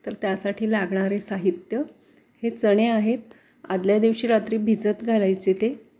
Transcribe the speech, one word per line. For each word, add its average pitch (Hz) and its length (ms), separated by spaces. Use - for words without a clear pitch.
तर 302 80
त्यासाठी 202 580
लागणारे 190 480
साहित्य 196 600
हे 233 60
चणे 220 380
आहेत. 226 320
आदल्या 190 300
दिवशी 226 280
रात्री 220 300
भिजत 214 460
घालायचे 190 500
ते 220 200